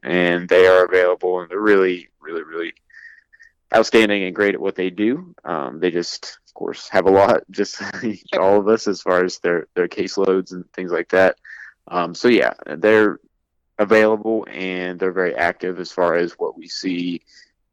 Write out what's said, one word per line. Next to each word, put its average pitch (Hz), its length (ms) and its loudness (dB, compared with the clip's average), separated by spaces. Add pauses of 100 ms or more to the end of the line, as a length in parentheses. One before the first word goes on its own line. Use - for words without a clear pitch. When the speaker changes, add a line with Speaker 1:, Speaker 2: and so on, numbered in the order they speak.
Speaker 1:
and 87 460 -2
they 90 180 6
are 92 180 8
available, 90 560 0
and 85 80 -12
they're 92 120 -6
really, 95 480 2 (120)
really, 80 220 -10
really 82 320 -10 (1000)
outstanding 107 500 2
and 92 100 -8
great 101 200 0
at - 60 -6
what 95 140 -4
they 92 160 -4
do. 123 440 -4 (100)
Um, 73 340 -8
they 87 120 0
just, - 560 -8
of - 80 -20
course, - 340 -12
have 92 180 0
a 95 40 4
lot, 98 400 4
just - 300 -6
<laughs> 98 220 -12
like 110 180 -6 (140)
Speaker 2:
Sure. - 80 0
Speaker 1:
all 98 160 4
of 101 100 0
us, 110 200 0
as 95 140 -4
far 90 220 2
as 90 140 -6
their, 87 360 -2
their 87 140 -2
caseloads 95 640 -2
and 90 200 -16
things 92 180 -10
like 87 200 -6
that. 92 260 2 (500)
Um, 85 280 -6
so, 120 140 0
yeah, 69 260 2 (120)
they're 104 540 2 (580)
available, 107 720 0
and 90 480 -8
they're 92 140 -2
very 90 240 -2
active 87 420 -4
as 90 140 -12
far 85 240 0
as 85 160 -2
what - 260 -8
we 80 100 -20
see, 87 540 -6 (500)